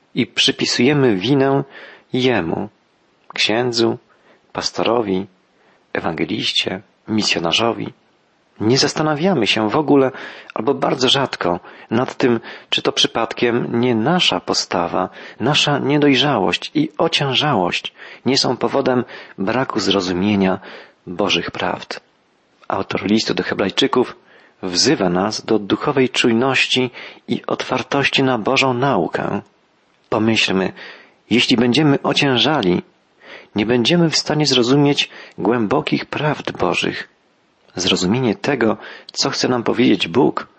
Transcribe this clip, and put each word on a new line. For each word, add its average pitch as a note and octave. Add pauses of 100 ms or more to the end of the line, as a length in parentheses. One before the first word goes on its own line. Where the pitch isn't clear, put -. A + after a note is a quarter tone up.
(140)
I B2+
przypisujemy C3
winę C#3 (480)
jemu, G#2 (680)
księdzu, A#2 (540)
pastorowi, G2 (640)
ewangeliście, F2+ (280)
misjonarzowi. G#2+ (680)
Nie A#2
zastanawiamy D3+
się G#2+
w G#2+
ogóle, C#3 (440)
albo A#2
bardzo B2+
rzadko, G#2 (300)
nad B2
tym, A#2+ (300)
czy -
to C#3
przypadkiem A#2+
nie B2
nasza D3
postawa, F#2 (320)
nasza C#3+
niedojrzałość C3
i D3 (100)
ociężałość C3 (320)
nie C3
są C3
powodem B2+ (340)
braku A2
zrozumienia F#2+ (480)
Bożych F2
prawd. - (680)
Autor -
listu G#2+
do F2+
Hebrajczyków - (460)
wzywa F#2+
nas F#2
do A2
duchowej A#2+
czujności B2+ (380)
i -
otwartości C3+
na B2+
Bożą C3
naukę. A2 (680)
Pomyślmy, G#2+ (580)
jeśli B2
będziemy B2+
ociężali, D3 (720)
nie G#2
będziemy B2+
w -
stanie D3+
zrozumieć C#3 (280)
głębokich A#2+
prawd -
Bożych. - (640)
Zrozumienie F#2
tego, A#2 (360)
co -
chce -
nam B2
powiedzieć A2
Bóg, B2 (100)